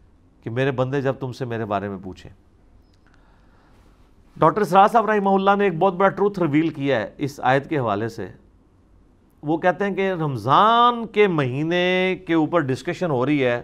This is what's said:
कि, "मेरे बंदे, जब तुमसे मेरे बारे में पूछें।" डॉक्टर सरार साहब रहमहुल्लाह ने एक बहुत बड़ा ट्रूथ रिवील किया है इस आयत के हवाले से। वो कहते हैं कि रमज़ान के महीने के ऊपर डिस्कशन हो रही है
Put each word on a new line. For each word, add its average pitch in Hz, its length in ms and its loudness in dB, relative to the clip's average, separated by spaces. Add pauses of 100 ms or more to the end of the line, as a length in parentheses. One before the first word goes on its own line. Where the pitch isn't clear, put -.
(460)
कि, - 40 -10
"मेरे 131 240 -2
बंदे, 131 280 -2
जब 131 180 -2
तुमसे 127 260 -8
मेरे 113 200 -6
बारे 101 240 -4
में 98 120 -10
पूछें।" 92 300 -16 (2000)
डॉक्टर 175 260 2
सरार 190 240 6
साहब 214 220 2
रहमहुल्लाह 196 460 2
ने 202 120 2
एक 160 120 -2
बहुत 185 140 2
बड़ा 190 160 2
ट्रूथ 202 300 -2
रिवील 156 320 0
किया 139 280 -2
है 101 200 -8
इस 139 220 -6
आयत 135 260 0
के 156 100 -4
हवाले 113 320 -2
से। 92 240 -14 (1120)
वो 156 140 -2
कहते 180 280 0
हैं 196 100 -4
कि 190 160 -2
रमज़ान 185 1000 2
के 208 160 4
महीने 175 960 0
के 165 100 0
ऊपर 156 280 0
डिस्कशन 165 460 -4
हो 123 140 0
रही 147 140 2
है 123 240 2